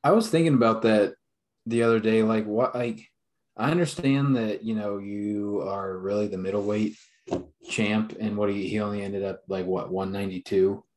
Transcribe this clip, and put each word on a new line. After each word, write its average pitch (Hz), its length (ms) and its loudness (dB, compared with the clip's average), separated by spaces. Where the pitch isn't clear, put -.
I 143 100 4
was 220 160 4
thinking 165 260 4
about 113 280 4
that 107 320 4
the 117 160 0
other 117 180 4
day. 110 220 4
Like, 110 240 2
what, 113 280 0
like, 120 340 -6
I 117 140 0
understand 139 680 2
that, 110 280 -2
you 113 100 -2
know, 104 240 -4
you 104 640 -4
are 98 340 -6
really 104 280 -2
the 92 120 -6
middleweight 104 580 -2
champ, 110 500 -2
and 104 180 -4
what 104 140 0
he, 98 180 -4
he 107 120 -2
only 104 220 -4
ended 98 200 -6
up, 95 260 -6
like, 95 180 -4
what, 92 260 -4
one 95 180 -4
ninety-two? 98 720 0